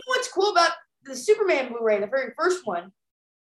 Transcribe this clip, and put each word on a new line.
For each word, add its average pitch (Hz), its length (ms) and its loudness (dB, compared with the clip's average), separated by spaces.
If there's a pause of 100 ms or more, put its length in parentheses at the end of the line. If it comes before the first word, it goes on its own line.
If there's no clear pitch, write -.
what's 508 240 -2
cool 392 220 0
about 339 180 4 (320)
the 269 140 -12
Superman 349 540 2
Blu-ray, 220 280 0
the 202 80 -2
very 247 320 -4
first 359 260 0
one? 185 280 -8 (540)